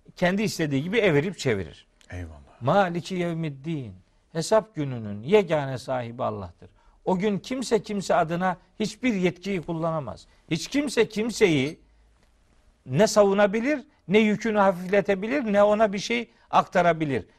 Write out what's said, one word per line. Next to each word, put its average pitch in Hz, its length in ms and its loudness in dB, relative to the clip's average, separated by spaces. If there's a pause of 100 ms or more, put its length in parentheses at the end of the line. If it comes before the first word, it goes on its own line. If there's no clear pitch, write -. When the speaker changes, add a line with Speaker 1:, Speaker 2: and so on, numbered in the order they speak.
(160)
Speaker 1:
kendi 190 280 0
istediği 147 400 0
gibi 185 140 -2
evirip 180 400 2
çevirir. 98 500 -4 (220)
Speaker 2:
Eyvallah. 80 520 -16
Speaker 1:
Maliki 170 540 0
yevmiddin. 156 800 -6 (400)
Hesap 214 420 0
gününün 113 480 -6
yegane 151 540 2
sahibi 123 460 -6
Allah'tır. 104 460 -8 (360)
O 185 120 0
gün 196 220 -2
kimse 247 440 -2
kimse 202 320 -2
adına 175 420 0 (220)
hiçbir 226 340 -2
yetkiyi 190 480 -2
kullanamaz. 160 640 -6 (240)
Hiç 165 160 -4
kimse 247 420 0
kimseyi 175 680 0 (1080)
ne 147 220 2
savunabilir, 208 720 2 (280)
ne 196 120 4
yükünü 214 380 2
hafifletebilir, 196 960 0
ne 202 100 6
ona 208 300 4
bir 208 60 -4
şey 233 300 -4 (220)
aktarabilir. 160 760 2 (120)